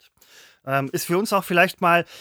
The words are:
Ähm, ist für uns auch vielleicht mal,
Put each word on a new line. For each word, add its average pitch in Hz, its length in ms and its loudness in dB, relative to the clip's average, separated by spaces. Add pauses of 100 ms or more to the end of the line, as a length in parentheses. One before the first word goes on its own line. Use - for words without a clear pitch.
(680)
Ähm, 135 260 -2
ist 123 140 -4
für 170 100 0
uns 208 160 -2
auch 196 120 0
vielleicht 180 360 0
mal, 170 240 2 (160)